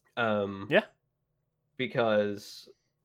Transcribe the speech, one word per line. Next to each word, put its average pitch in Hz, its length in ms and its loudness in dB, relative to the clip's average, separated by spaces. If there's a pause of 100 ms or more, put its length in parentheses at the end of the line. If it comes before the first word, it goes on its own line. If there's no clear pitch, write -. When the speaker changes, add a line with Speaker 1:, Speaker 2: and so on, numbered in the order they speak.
(180)
Speaker 1:
Um, 104 520 -2
Speaker 2:
Yeah. 180 140 4 (960)
Speaker 1:
because 107 880 0 (380)